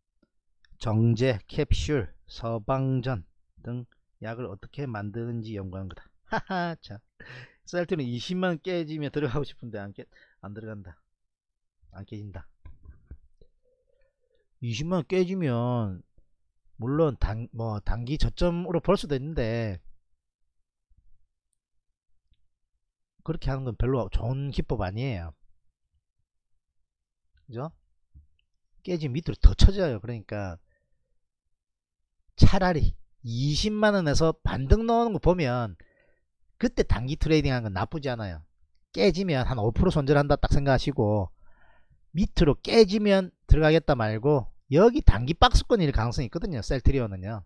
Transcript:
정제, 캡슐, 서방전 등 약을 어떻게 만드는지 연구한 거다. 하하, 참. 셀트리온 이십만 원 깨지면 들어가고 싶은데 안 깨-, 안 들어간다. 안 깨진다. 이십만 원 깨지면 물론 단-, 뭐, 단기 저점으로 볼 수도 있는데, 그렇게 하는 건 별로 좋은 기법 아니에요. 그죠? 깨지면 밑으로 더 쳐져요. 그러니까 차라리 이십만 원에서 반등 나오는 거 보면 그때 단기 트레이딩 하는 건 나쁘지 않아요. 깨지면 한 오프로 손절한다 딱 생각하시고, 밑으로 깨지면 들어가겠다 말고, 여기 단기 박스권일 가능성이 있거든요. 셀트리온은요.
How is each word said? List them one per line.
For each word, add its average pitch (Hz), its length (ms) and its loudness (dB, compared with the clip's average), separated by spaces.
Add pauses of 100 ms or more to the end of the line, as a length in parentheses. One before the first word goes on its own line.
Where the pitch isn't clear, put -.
(800)
정제, 113 680 2
캡슐, 143 600 -2 (200)
서방전 127 1000 -4 (380)
등 120 220 -10 (380)
약을 113 240 -10
어떻게 101 400 -12
만드는지 110 680 -8
연구한 95 320 -10
거다. - 200 -18 (180)
하하, 175 560 -6
참. 101 160 -18 (680)
셀트리온 170 420 -4
이십만 180 420 -4
원 165 140 -2
깨지면 156 500 -4
들어가고 147 320 -2
싶은데 107 340 -12
안 101 140 -10
깨-, - 120 -16 (360)
안 98 120 -14
들어간다. 101 480 -14 (920)
안 95 120 -16
깨진다. 104 420 -14 (2250)
이십만 135 380 -4
원 151 80 -4
깨지면 123 960 -2 (760)
물론 139 400 0
단-, 113 340 -4
뭐, 113 280 -6
단기 120 380 -2
저점으로 175 640 0
볼 190 160 2
수도 147 200 -4
있는데, 117 640 -4 (3500)
그렇게 143 260 -4
하는 135 140 -6
건 120 120 -8
별로 120 340 -2
좋은 131 400 -4
기법 131 300 -4
아니에요. 98 540 -6 (2000)
그죠? 127 240 -12 (1120)
깨지면 156 300 -4
밑으로 - 280 -6
더 101 120 8
쳐져요. 175 460 4
그러니까 104 560 -10 (1800)
차라리 185 580 6 (280)
이십만 151 720 0
원에서 160 380 2 (120)
반등 208 420 2
나오는 233 260 0
거 165 60 -2
보면 123 580 0 (800)
그때 240 280 -2
단기 131 320 0
트레이딩 151 360 2
하는 120 120 -2
건 101 80 -6
나쁘지 117 380 -6
않아요. 98 320 -8 (500)
깨지면 175 540 2
한 131 120 -2
오프로 120 320 2
손절한다 143 460 2
딱 - 160 2
생각하시고, 123 800 2 (840)
밑으로 156 500 2
깨지면 202 680 4 (180)
들어가겠다 156 480 6
말고, 113 540 0 (220)
여기 233 280 6
단기 127 340 6
박스권일 214 580 4
가능성이 117 340 -2
있거든요. 165 340 -8
셀트리온은요. 107 840 -2